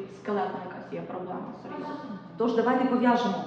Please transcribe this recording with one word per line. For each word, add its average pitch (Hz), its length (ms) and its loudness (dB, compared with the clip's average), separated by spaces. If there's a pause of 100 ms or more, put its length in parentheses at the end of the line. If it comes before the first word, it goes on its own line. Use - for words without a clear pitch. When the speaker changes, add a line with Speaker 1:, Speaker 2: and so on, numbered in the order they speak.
(220)
Speaker 1:
скелетна 190 380 0 (100)
якась - 240 -10
є 170 80 -4
проблема 180 460 -6 (160)
серйозна. 277 320 -6 (420)
Speaker 2:
Тож 233 180 4
давайте 254 300 4
пов'яжемо 220 500 4 (120)